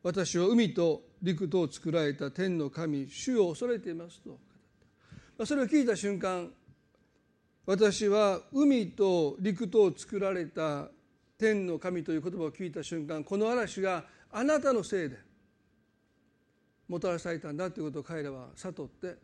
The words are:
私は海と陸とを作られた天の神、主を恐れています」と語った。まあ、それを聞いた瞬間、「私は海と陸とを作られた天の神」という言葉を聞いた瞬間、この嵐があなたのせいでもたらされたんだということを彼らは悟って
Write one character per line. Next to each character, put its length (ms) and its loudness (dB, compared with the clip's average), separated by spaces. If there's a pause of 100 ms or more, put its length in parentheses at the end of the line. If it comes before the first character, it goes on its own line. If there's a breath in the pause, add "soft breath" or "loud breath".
私 380 -2
は 80 4
海 260 4
と 300 2 (180)
陸 260 0
と 140 2
を 100 0
作 200 -6
ら 120 2
れ 120 0
た 160 -6
天 260 -2
の 140 -2
神、 360 -4
主 300 -2
を 120 4
恐 180 -4
れ 120 -2
て 120 -8
い 20 -8
ま 160 -12
す」 160 -20
と 60 -14
語 60 -18
っ 20 -20
た。 160 -20 (840 loud breath)
ま 60 -4
あ、 20 -2
そ 100 0
れ 60 2
を 60 2
聞 100 4
い 80 6
た 100 4
瞬 220 -2
間、 340 -4 (1160)
「私 400 4
は 340 4 (100)
海 380 4
と 500 2
陸 280 -2
と 160 6
を 120 4
作 240 -8
ら 140 0
れ 140 -4
た 420 -4 (480)
天 300 2
の 100 -2
神」 260 -4
と 80 -4
い 60 0
う 40 0
言 100 -6
葉 140 -4
を 60 -6
聞 140 -10
い 60 -8
た 100 -8
瞬 240 -6
間、 180 -6
こ 140 -4
の 140 2
嵐 300 -2
が 260 -2 (240 loud breath)
あ 120 -4
な 160 4
た 140 2
の 100 2
せ 220 -2
い 40 -6
で 100 -14 (1700)
も 120 -4
た 120 0
ら 80 -2
さ 120 -6
れ 80 -4
た 120 -10
ん 60 -6
だ 120 -2
と 120 -10
い 0 -
う 40 -4
こ 60 -4
と 80 -6
を 40 -10
彼 200 -8
ら 80 -8
は 240 -14
悟 300 -10
っ 40 -16
て 340 -10